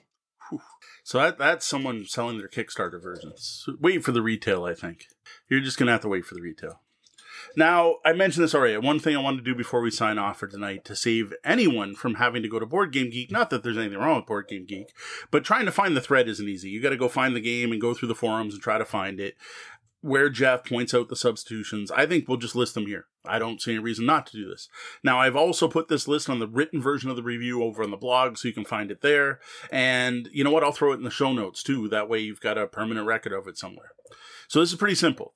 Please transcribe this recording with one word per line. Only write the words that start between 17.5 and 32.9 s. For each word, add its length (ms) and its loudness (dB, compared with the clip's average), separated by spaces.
and 100 -2
go 120 2
through 140 -4
the 80 -2
forums 380 -2
and 100 -16
try 140 0
to 80 -2
find 340 -4
it. 160 -8
Where 280 4
Jeff 360 4
points 280 -2
out 160 2
the 60 -6
substitutions, 720 -4
I 160 2
think 220 2
we'll 100 0
just 180 -8
list 200 0
them 100 -4
here. 220 -10
I 140 -2
don't 200 -4
see 120 -4
any 80 -2
reason 260 -4
not 220 2
to 100 -16
do 100 -10
this. 220 -16
Now, 160 4
I've 160 4
also 320 4
put 200 0
this 200 0
list 220 0
on 80 0
the 100 -2
written 320 -2
version 300 -2
of 60 -6
the 80 -8
review 400 -4
over 200 -4
on 60 -2
the 80 -8
blog, 400 2
so 100 -6
you 60 -2
can 120 -8
find 260 -4
it 100 -12
there. 380 2
And 600 0
you 120 0
know 80 4
what? 120 6
I'll 80 4
throw 200 2
it 60 -2
in 60 -10
the 60 -6
show 240 0
notes, 300 -4
too. 240 -2
That 200 0
way 120 0
you've 200 -6
got 200 -2
a 80 0
permanent 400 -4